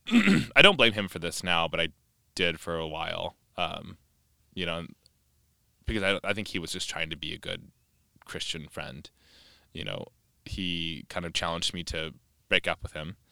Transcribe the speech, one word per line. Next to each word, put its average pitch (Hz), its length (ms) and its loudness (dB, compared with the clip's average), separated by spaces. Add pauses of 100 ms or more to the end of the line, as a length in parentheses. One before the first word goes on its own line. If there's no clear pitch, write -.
<clears throat> 196 500 4
I 143 60 12
don't 190 140 10
blame 117 160 6
him 101 160 -2
for - 100 -8
this 82 240 -4
now, 85 260 4
but 82 120 0
I 82 80 2 (460)
did 85 260 2
for 85 160 -4
a 80 120 -2
while. 82 480 -6 (200)
Um, 82 420 -6 (560)
you 90 120 -2
know, 85 200 -4 (1000)
because 110 160 0
I, 95 260 4
I 104 40 2
think 101 160 -2
he 95 100 -4
was 82 140 -4
just - 160 -4
trying 80 220 -4
to 80 60 -6
be 78 180 -8
a - 40 -8
good - 320 -8 (540)
Christian 78 440 -6
friend. 69 400 -10 (640)
You - 120 -8
know, - 220 -6 (380)
he 85 640 -4
kind 87 180 -6
of 82 60 -6
challenged 85 420 -2
me 87 100 -6
to 80 300 -6 (340)
break 92 200 -10
up 82 140 -6
with - 100 -12
him 78 240 -12 (160)